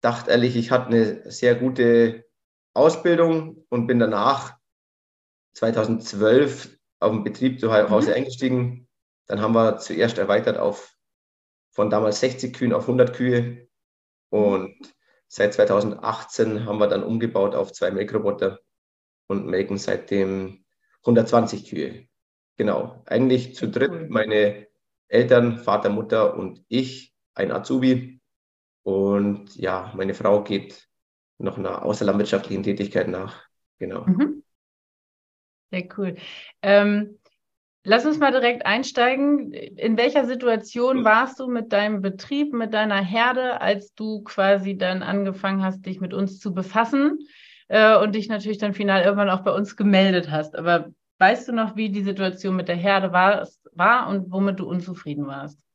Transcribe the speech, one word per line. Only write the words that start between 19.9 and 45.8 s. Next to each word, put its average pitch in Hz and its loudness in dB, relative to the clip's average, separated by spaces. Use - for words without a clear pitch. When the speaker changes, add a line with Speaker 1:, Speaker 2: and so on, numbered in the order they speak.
Speaker 1:
hundertzwanzig 113 2
Kühe. 71 -10
Genau, - -4
eigentlich 127 0
zu - -8
Speaker 2:
Sehr - -4
Speaker 1:
dritt, 131 0
Speaker 2:
cool. 160 -12
Speaker 1:
meine 107 0
Eltern, 120 4
Vater, 104 0
Mutter 107 0
und 92 -10
ich, - -6
ein 98 -4
Azubi. 131 0
Und 101 0
ja, 92 -6
meine 95 -4
Frau 104 2
geht - -8
noch 95 -8
einer 95 -6
außerlandwirtschaftlichen 101 -2
Tätigkeit 98 -2
nach. 92 -10
Genau. 92 -10
Speaker 2:
Mhm. 285 0
Sehr 180 -8
cool. 185 -6
Ähm, 208 2
lass 247 4
uns 311 0
mal 277 4
direkt 240 0
einsteigen. 262 0
In - -4
welcher 262 2
Situation 240 -2
Speaker 1:
Mhm. 226 0
Speaker 2:
warst 233 4
du 262 -8
mit 240 -6
deinem 208 0
Betrieb, 277 -4
mit 226 -4
deiner 208 0
Herde, 247 0
als 202 -2
du 214 -8
quasi 196 0
dann 185 -2
angefangen 196 -2
hast, 190 -4